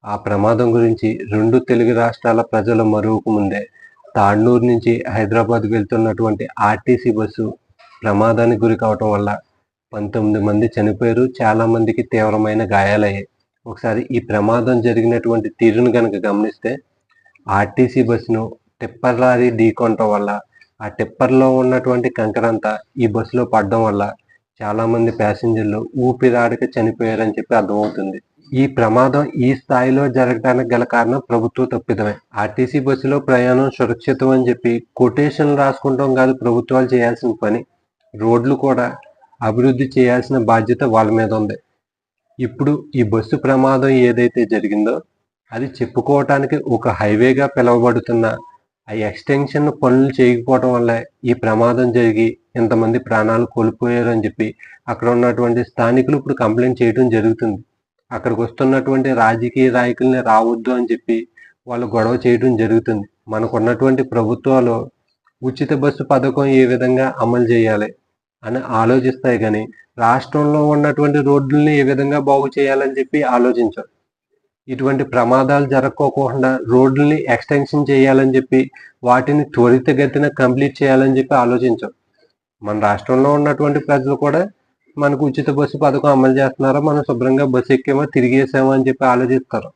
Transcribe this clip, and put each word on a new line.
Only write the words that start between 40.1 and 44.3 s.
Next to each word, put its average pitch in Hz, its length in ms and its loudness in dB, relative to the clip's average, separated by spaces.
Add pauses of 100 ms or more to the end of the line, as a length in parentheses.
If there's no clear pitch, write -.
బాధ్యత 113 400 0
వాళ్ళ 113 280 2
మీద 113 220 0
ఉంది. 107 240 -4 (840)
ఇప్పుడు 127 340 -2 (180)
ఈ 123 120 0
బస్సు 110 340 -2
ప్రమాదం 131 600 2
ఏదైతే 120 460 2